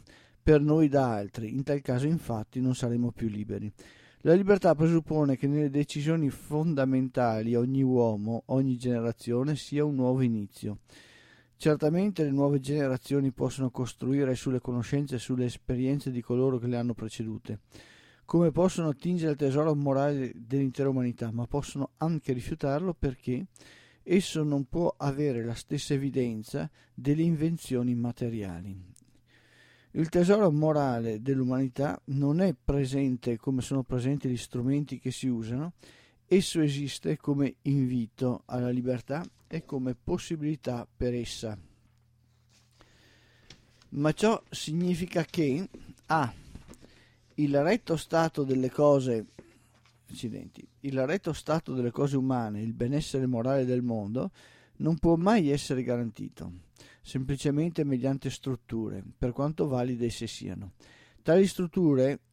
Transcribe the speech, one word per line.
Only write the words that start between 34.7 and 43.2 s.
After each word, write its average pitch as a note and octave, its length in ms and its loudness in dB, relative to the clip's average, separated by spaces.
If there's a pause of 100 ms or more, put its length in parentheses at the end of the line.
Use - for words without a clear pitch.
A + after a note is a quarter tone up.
che B2+ 140 -6
si - 160 -6
usano, B2 460 -4 (520)
esso F3+ 360 2
esiste D3 540 -2
come C#3+ 460 -2
invito B2+ 840 0
alla B2 260 -4
libertà B2+ 520 -4 (240)
e D#3+ 180 -8
come B2+ 280 -4
possibilità D3+ 920 -6 (100)
per B2 160 0
essa." A2+ 420 -6 (2250)